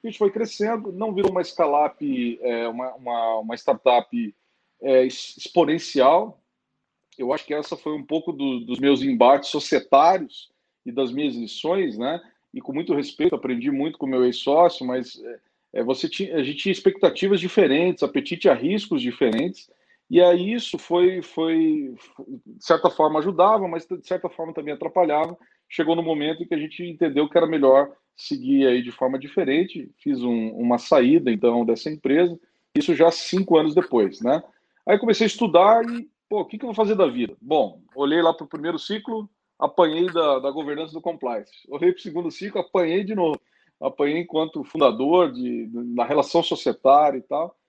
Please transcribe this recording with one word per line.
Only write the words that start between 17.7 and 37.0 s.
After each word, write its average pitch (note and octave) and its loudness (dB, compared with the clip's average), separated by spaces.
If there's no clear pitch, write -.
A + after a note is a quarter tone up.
apetite D3 0
a C#3+ 6
riscos E3 -2
diferentes, B2 -2
e F3 6
aí F3+ 4
isso A#3 -6
foi, F3+ 0
foi, D#3 -2
de - -20
certa D#3 4
forma D#3 0
ajudava, F#3+ 2
mas E3+ -8
de F3 -10
certa F3+ -6
forma E3 -10
também D3 -10
atrapalhava. E3 0
Chegou E3 0
no E3+ -4
momento D#3+ -4
em - -8
que F3 -4
a D#3 -2
gente D#3 -8
entendeu D3+ -2
que - 2
era E3 4
melhor C#3 6
seguir C3+ 0
aí B2 4
de B2 -10
forma C3 -4
diferente, C#3+ -2
fiz C3+ -4
um, A#2 -2
uma A#2+ 0
saída, C3+ 4
então, A#2 2
dessa A2+ -2
empresa, D#3 0
isso - 0
já D#3+ 6
cinco F#3 0
anos D#3 2
depois, A2+ 0
né? B2 -2
Aí G3+ 4
comecei A3+ 0
a - 2
estudar G#3 4
e, A#3+ -10
pô, G#3 -4
o - -6
que G#3+ -16
que C4 -12
eu - -8
vou A3 -10
fazer G#3+ 0
da F#3 4